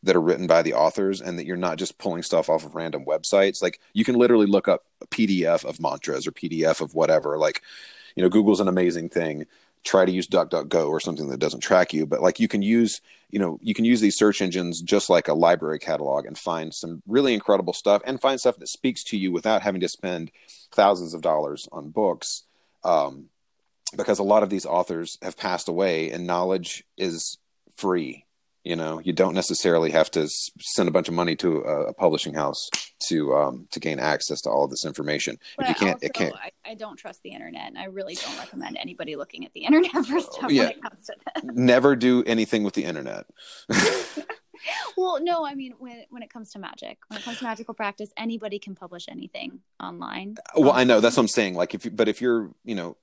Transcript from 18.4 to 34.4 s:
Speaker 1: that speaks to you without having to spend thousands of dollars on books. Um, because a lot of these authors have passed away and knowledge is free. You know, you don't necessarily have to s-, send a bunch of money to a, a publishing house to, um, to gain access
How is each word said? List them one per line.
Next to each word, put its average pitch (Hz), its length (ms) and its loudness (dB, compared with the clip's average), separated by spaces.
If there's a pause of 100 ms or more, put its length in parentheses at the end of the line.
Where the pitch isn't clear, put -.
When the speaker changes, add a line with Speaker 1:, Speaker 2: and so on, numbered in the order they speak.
Speaker 1:
that - 100 -14
speaks - 360 -4
to - 120 -6
you 92 160 -2
without 95 300 0
having 95 180 -2
to 90 80 -2
spend 87 420 -8 (420)
thousands 90 420 4
of 80 80 -8
dollars 76 500 -2
on 76 180 -12
books. 92 540 -4 (400)
Um, 71 420 0 (680)
because 104 220 0
a 101 60 -2
lot 104 180 6
of 101 80 0
these 95 160 -4
authors 85 560 -4
have 90 140 -8
passed 90 320 -4
away 85 420 0
and 87 160 -8
knowledge 90 560 -2 (140)
is 82 420 -6 (380)
free. 85 480 -2 (400)
You 85 120 -4
know, 80 240 -6
you - 120 -4
don't 82 220 2
necessarily 85 560 2
have 78 220 2
to 80 100 0
s-, - 280 -4 (100)
send - 280 0
a 82 40 -2
bunch 85 160 0
of 87 60 -6
money 85 220 0
to 82 260 0
a, 73 260 -2
a - 40 -8
publishing 78 400 0
house 71 380 -4 (380)
to, 73 260 0
um, 67 380 0
to - 80 -8
gain 78 180 -4
access 73 440 -2